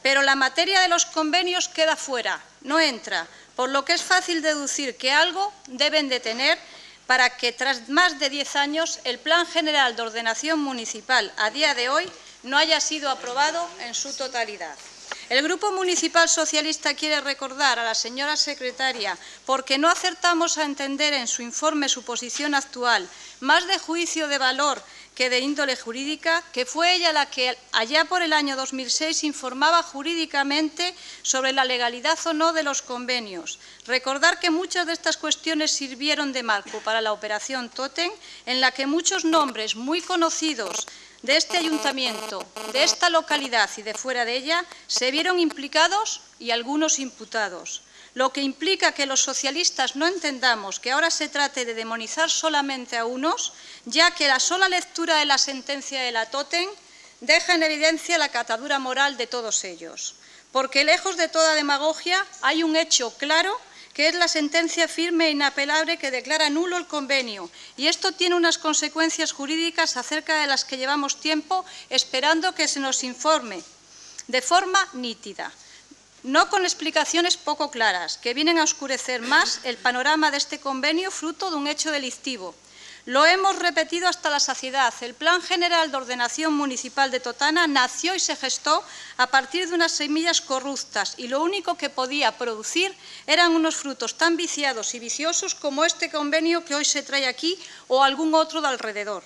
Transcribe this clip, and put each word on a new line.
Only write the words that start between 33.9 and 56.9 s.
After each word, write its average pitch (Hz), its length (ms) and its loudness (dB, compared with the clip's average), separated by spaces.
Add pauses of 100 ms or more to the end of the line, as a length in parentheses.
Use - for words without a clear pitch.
que 359 100 2
muchas 349 360 0
de 330 60 -4
estas 320 240 -2
cuestiones 311 540 -2
sirvieron 277 600 -2
de 254 100 -4
marco 214 380 -2
para 220 200 0
la 214 120 0
operación 214 580 -6
Totem, 302 400 -4 (340)
en 254 160 -2
la 254 120 4
que 269 140 -4
muchos 339 380 0
nombres 247 520 0
muy 294 260 -2
conocidos 320 840 -2 (340)
de 262 140 4
este 330 220 2
ayuntamiento, 254 840 -2 (280)
de 254 100 4
esta - 260 4
localidad 277 680 2
y 220 60 -12
de 208 120 -8
fuera 254 300 -2
de 233 120 -2
ella, 320 280 0 (240)
se 254 240 0
vieron 349 260 2
implicados 330 840 2 (180)
y 233 120 -6
algunos 285 480 0
imputados, 214 840 -6 (320)
lo 262 180 2
que 277 120 -4
implica 320 500 2
que 285 140 -2
los 269 160 0
socialistas 277 760 -2
no 302 100 2
entendamos 254 720 0
que 240 120 -2
ahora 330 180 2
se 311 200 -4
trate 277 340 -2
de 233 80 -6
demonizar 226 560 -4
solamente 277 680 -2
a 233 80 0
unos, 262 480 -2 (320)
ya 320 240 4
que 302 180 0
la 262 100 4
sola 370 300 2
lectura 330 480 0
de 294 80 4
la 277 140 4
sentencia 269 640 -4
de 247 100 -2
la 226 140 -2
Totem 339 420 -2 (520)